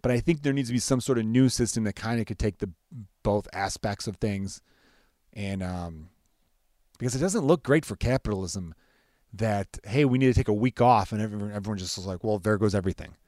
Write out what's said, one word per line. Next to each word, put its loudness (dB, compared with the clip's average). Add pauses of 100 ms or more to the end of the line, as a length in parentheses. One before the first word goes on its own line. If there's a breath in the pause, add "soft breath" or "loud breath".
But 0
I 2
think 0
there 2
needs -2
to -2
be 2
some 0
sort 0
of -2
new 6
system 0
that -2
kinda -4
could -10
take 0
the, -6 (500)
both 0
aspects -4
of -6
things. -4 (720)
And, -6
um, -8 (880)
because -2
it -2
doesn't 0
look 4
great 2
for -8
capitalism -2 (560)
that, -2
hey, 2
we 4
need 4
to 6
take 4
a 4
week 0
off, 4
and -2
everyone, -4
everyone -4
just -6
is -8
like, -6
"Well, 2
there 2
goes 2
everything." -2 (120)